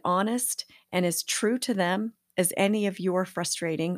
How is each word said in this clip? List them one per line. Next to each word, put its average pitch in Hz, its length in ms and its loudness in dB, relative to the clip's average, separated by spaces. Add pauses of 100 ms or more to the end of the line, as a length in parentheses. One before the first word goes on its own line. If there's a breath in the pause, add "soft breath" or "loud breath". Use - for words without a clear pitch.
honest 214 640 0 (260 soft breath)
and 180 140 2
as 170 180 0
true 233 360 0
to 247 140 -2
them 196 400 0 (240)
as 180 200 2
any 208 300 2
of 196 120 -6
your 180 260 2
frustrating 170 720 -2